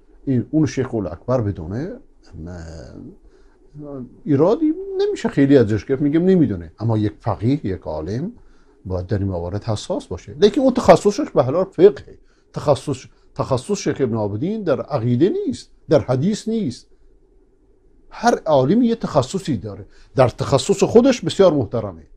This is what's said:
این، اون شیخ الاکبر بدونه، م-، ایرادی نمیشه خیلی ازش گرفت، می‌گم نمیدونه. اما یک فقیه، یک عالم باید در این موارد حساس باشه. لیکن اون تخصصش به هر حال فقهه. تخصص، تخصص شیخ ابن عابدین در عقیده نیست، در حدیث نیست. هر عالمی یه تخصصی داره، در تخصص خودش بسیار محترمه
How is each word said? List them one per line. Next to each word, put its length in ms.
این، 260
اون 140
شیخ 300
الاکبر 460
بدونه، 580
م-، 40
ایرادی 500
نمیشه 320
خیلی 280
ازش 280
گرفت، 160
می‌گم 240
نمیدونه. 540
اما 180
یک 220
فقیه، 460
یک 160
عالم 500
باید 220
در 100
این 100
موارد 360
حساس 440
باشه. 260
لیکن 280
اون 120
تخصصش 560
به 140
هر 100
حال 120
فقهه. 520
تخصص، 520
تخصص 420
شیخ 220
ابن 160
عابدین 480
در 180
عقیده 480
نیست، 420
در 100
حدیث 480
نیست. 400
هر 360
عالمی 420
یه 80
تخصصی 640
داره، 280
در 120
تخصص 560
خودش 380
بسیار 320
محترمه 640